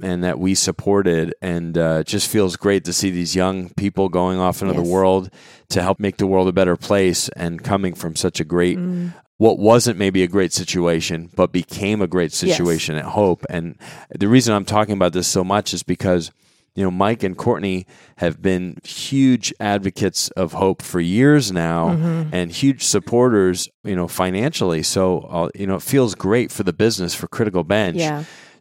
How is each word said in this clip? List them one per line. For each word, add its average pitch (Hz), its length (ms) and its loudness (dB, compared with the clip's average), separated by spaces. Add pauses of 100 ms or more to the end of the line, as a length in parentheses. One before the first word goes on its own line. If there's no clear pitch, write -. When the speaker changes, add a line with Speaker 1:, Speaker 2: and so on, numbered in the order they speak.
Speaker 1:
Mm. - 120 -10
Speaker 2:
and 87 120 -2
that 82 160 -2
we 95 140 0
supported. 90 840 0
And, 85 380 -4
uh, 80 220 2
it 78 80 -4
just - 200 -2
feels 95 280 0
great 101 280 0
to 87 80 -4
see 98 180 -2
these 87 260 -4
young 92 400 0
people 98 320 -2
going 90 300 0
off 92 220 0
into 95 140 -2
the 87 80 0
Speaker 1:
Yes. 87 80 -2
Speaker 2:
world 95 400 2 (400)
to 92 120 0
help 95 180 -2
make 98 160 -2
the 101 100 0
world 95 220 4
a 92 40 2
better 90 240 4
place, 95 600 0
and 85 260 -6
coming 98 320 -2
from 80 220 -10
such - 240 -2
a 82 40 -4
great, 87 340 0
Speaker 1:
Mm. 175 340 -6 (240)
Speaker 2:
what 110 220 4
wasn't 113 400 4
maybe 95 240 2
a 87 60 2
great 92 240 0
situation, 85 840 -2
but 90 160 4
became 101 500 -2
a 90 60 2
great 85 240 0
Speaker 1:
Yes. 90 240 0
Speaker 2:
situation 82 400 0
at 73 80 -4
Hope. 95 460 2
And 85 260 -8 (420)
the 101 100 2
reason 117 260 6
I'm 98 100 0
talking 107 300 0
about 90 180 2
this 87 160 -2
so 92 160 0
much 98 300 -2
is 87 80 -6
because, 90 480 0 (460)
you 98 80 -2
know, 92 60 0
Mike 98 340 -2
and 92 120 -4
Courtney 95 500 -2 (320)
have 82 240 -2
been 92 420 0
huge 131 720 0
advocates 98 800 -2
of 92 180 -2
Hope 95 280 0
for - 180 -4
years 117 520 4
now 85 380 0
Speaker 1:
Mm-hmm. 87 320 -2 (100)
Speaker 2:
and 87 200 -4
huge 135 320 0
supporters, 104 840 2 (160)
you 101 120 -4
know, 87 120 -2
financially. 92 760 -2
So, 92 460 0
uh, 85 240 -2
you 98 120 -6
know, 95 100 -2
it 82 60 -10
feels 127 320 0
great 110 380 -2
for - 100 -6
the 95 100 0
business, 95 420 0
for - 120 -8
Critical 92 380 -2
Bench, 95 320 -2
Speaker 1:
Yeah. 156 280 -4 (360)